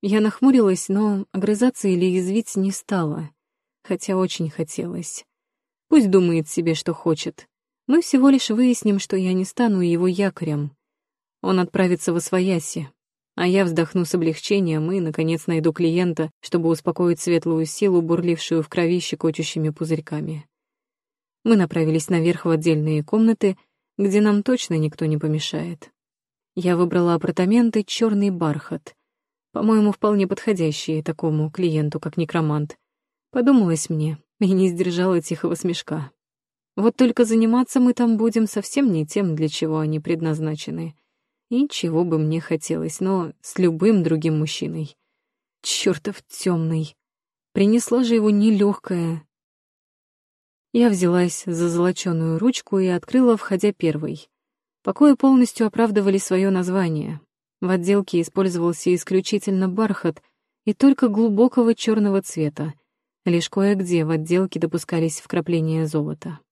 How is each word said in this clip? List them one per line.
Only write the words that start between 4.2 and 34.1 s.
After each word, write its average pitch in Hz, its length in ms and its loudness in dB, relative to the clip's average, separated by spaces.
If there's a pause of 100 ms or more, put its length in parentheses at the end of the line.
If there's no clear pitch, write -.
хотелось. 170 800 -10 (640)
Пусть 254 220 4
думает 170 380 2
себе, 165 260 -2
что 160 200 -4
хочет. - 520 -4 (400)
Мы 294 140 4
всего 277 300 4
лишь 269 180 4
выясним, 226 500 2
что 190 200 -4
я 185 160 0
не 185 100 0
стану 202 380 0
его 170 240 2
якорем. 165 680 -2 (680)
Он 185 180 2
отправится 180 520 0
восвояси, 175 800 -2 (460)
а 175 100 -2
я 190 180 4
вздохну 170 400 0
с - 100 -8
облегчением 165 760 0
и, 196 80 -2
наконец, 160 480 -4
найду 165 260 0
клиента, 165 680 0
чтобы 165 300 -2
успокоить 170 500 0
светлую 165 460 0
силу, 180 360 0
бурлившую 165 640 -2
в - 40 -18
крови 180 300 0
щекочущими 160 680 -4
пузырьками. 151 800 -6 (960)
Мы 226 100 4
направились 160 540 0
наверх 170 380 0
в 165 40 0
отдельные 156 540 0
комнаты, 214 520 2 (400)
где 202 240 2
нам 208 220 4
точно 247 320 -2
никто 156 300 -2
не 156 140 0
помешает. 156 720 -6 (640)
Я 180 200 0
выбрала 175 380 2
апартаменты 202 680 0
«Чёрный 202 460 0
бархат», 160 680 -4 (560)
по-моему, 214 400 2
вполне 208 340 0
подходящие 160 800 -2
такому 156 460 -2
клиенту, 156 500 -2
как - 160 -8
некромант. 151 600 -2 (540)
Подумалось 233 580 2
мне, 156 300 -4 (220)